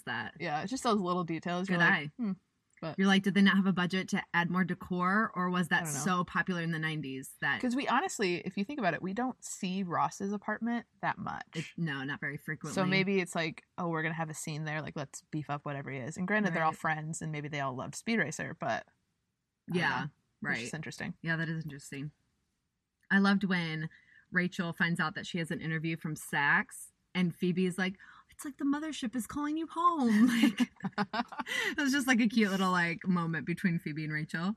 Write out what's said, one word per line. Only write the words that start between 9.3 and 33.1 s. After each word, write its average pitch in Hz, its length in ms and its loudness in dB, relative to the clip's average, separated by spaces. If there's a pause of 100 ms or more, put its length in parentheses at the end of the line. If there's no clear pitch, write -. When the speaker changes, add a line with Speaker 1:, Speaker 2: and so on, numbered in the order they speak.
Speaker 2:
see 185 380 -4
Ross's 165 500 -2
apartment 220 540 -4 (160)
that 160 160 -2
much. - 260 -6 (120)
Speaker 1:
It, 160 80 -4 (120)
no, 143 280 -4
not 143 160 -6
very 147 180 -6
frequently. 151 360 -8
Speaker 2:
So 185 120 2
maybe 190 340 2
it's 175 140 -4
like, 165 300 -4 (120)
"Oh, 175 120 -2
we're 160 140 0
gonna 160 120 -2
have 160 160 -4
a 151 40 -10
scene 156 300 -6
there. 156 160 -4
Like, - 160 -8
let's - 260 -8 (100)
beef 151 180 -4
up 143 160 -6
whatever 139 240 -6
he 135 80 -6
is." 131 180 -6
And 185 100 -2
granted, 202 280 2
they're 165 100 2
all 160 60 4
Speaker 1:
Right. - 80 -2
Speaker 2:
friends, 156 420 -2
and 160 120 -4
maybe 147 160 -6
they 147 120 -4
all 135 140 -2
love 123 220 -6
Speed 220 240 0
Racer, 147 380 -4
but 120 280 -2 (840)
I - 40 -8
don't 170 40 2
Speaker 1:
Yeah, 165 140 2
Speaker 2:
know. 135 140 0
It's 143 60 -8 (320)
Speaker 1:
right. 139 180 -2
Speaker 2:
just 120 140 -8
interesting. 156 460 -8
Speaker 1:
Yeah, 165 140 -2
that 160 140 -2
is 160 160 -4
interesting. 143 480 -10 (960)
I 196 80 6
loved 196 240 6
when 165 480 0 (400)
Rachel 180 420 0
finds 170 280 0
out 156 160 -2
that 131 100 -8
she - 120 -4
has 165 120 -2
an 165 100 -4
interview 160 360 -2
from 156 180 -6
Saks, 156 800 0 (200)
and 180 220 2
Phoebe 180 320 2
is 175 100 -2
like, 190 220 -4 (320)
"It's - 140 -14
like 294 140 -10
the 294 60 -2
mothership 285 520 -2
is 226 100 -2
calling 294 300 -4
you 320 100 -4
home." 254 600 6
<laughs> - 0 -
Like, 233 420 4 (260)
Speaker 2:
<laughs> 214 300 -2 (500)
Speaker 1:
it - 20 0
was 285 140 2
just, 269 140 2
like, 254 140 6
a 240 80 6
cute 208 220 4
little, 190 200 2
like, 175 360 0
moment 165 400 2